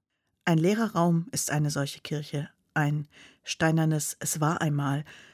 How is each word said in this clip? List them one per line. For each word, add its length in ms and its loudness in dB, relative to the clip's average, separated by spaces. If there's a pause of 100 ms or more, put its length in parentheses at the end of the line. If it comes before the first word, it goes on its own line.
(440)
Ein 140 4
leerer 340 2
Raum 400 2
ist 180 -4
eine 200 0
solche 300 -4
Kirche, 480 -6 (260)
ein 340 0 (340)
steinernes 760 0
Es 200 -4
war 200 0
einmal, 440 0 (300)